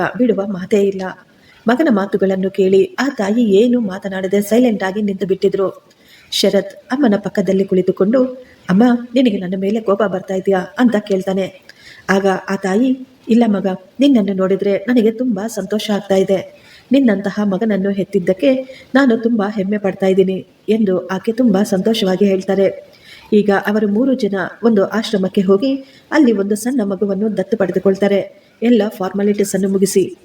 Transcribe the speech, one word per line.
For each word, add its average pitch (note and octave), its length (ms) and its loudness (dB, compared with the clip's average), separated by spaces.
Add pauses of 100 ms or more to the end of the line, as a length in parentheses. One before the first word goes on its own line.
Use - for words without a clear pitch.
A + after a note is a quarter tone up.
(180)
ಬಿಡುವ G3+ 300 0
ಮಾತೇ G3+ 340 -2
ಇಲ್ಲ." F#3+ 220 -2 (640)
ಮಗನ B3+ 240 2
ಮಾತುಗಳನ್ನು F#3+ 580 0
ಕೇಳಿ F#3+ 500 2
ಆ C4 180 -2
ತಾಯಿ A3 260 0
ಏನೂ A#3 360 4
ಮಾತನಾಡದೆ F#3+ 640 -4
ಸೈಲೆಂಟ್ G#3+ 420 2
ಆಗಿ F#3+ 180 -4
ನಿಂತು G3 260 -4
ಬಿಟ್ಟಿದ್ರು. F#3+ 600 -2 (440)
ಶರತ್ G3 420 0 (180)
ಅಮ್ಮನ B3+ 260 2
ಪಕ್ಕದಲ್ಲಿ F#3+ 480 -2
ಕುಳಿತುಕೊಂಡು, F#3+ 580 0 (460)
"ಅಮ್ಮ, G3 140 4 (300)
ನಿನಗೆ A#3 240 2
ನನ್ನ F#3 200 -8
ಮೇಲೆ G3+ 240 -2
ಕೋಪ G3+ 220 0
ಬರ್ತಾ F#3 300 -4
ಇದೆಯಾ?" F#3+ 260 0 (200)
ಅಂತ B3 160 4 (120)
ಕೇಳ್ತಾನೆ. F#3+ 540 -4 (480)
ಆಗ G3 160 2 (240)
ಆ G3 60 -2
ತಾಯಿ, A#3 520 -2 (220)
"ಇಲ್ಲ A#3 180 4
ಮಗ, G3 200 -2 (320)
ನಿನ್ನನ್ನು A#3 340 4
ನೋಡಿದ್ರೆ F#3+ 440 0
ನನಗೆ A3+ 340 0
ತುಂಬಾ A3 360 -4
ಸಂತೋಷ G#3+ 460 -6
ಆಗ್ತಾ G3 220 -2
ಇದೆ. F#3+ 440 0 (320)
ನಿನ್ನಂತಹ G#3 520 0
ಮಗನನ್ನು G3 460 -2
ಹೆತ್ತಿದ್ದಕ್ಕೆ G3 640 0 (440)
ನಾನು C4 220 4
ತುಂಬಾ A3+ 320 -2
ಹೆಮ್ಮೆ G#3 280 -4
ಪಡ್ತಾ F#3+ 280 -2
ಇದ್ದೀನಿ" F#3+ 420 2 (220)
ಎಂದು G#3 380 0
ಆಕೆ F#3+ 240 -4
ತುಂಬಾ A3 320 2
ಸಂತೋಷವಾಗಿ G3 600 0
ಹೇಳ್ತಾರೆ. F#3+ 640 0 (440)
ಈಗ G3+ 160 4 (180)
ಅವರು G#3+ 200 0
ಮೂರು B3 260 0
ಜನ G3+ 220 -2 (280)
ಒಂದು G#3+ 220 4
ಆಶ್ರಮಕ್ಕೆ G3 560 -2
ಹೋಗಿ G3+ 340 2 (360)
ಅಲ್ಲಿ C#4 200 4
ಒಂದು G3+ 240 -2
ಸಣ್ಣ A#3+ 260 -2
ಮಗುವನ್ನು G3+ 560 -2
ದತ್ತು G#3+ 200 -2
ಪಡೆದುಕೊಳ್ತಾರೆ. G3 840 0 (220)
ಎಲ್ಲ A#3 240 4
ಫಾರ್ಮಾಲಿಟೀಸ್ G3+ 680 -2
ಅನ್ನು G3 140 0
ಮುಗಿಸಿ F#3+ 560 0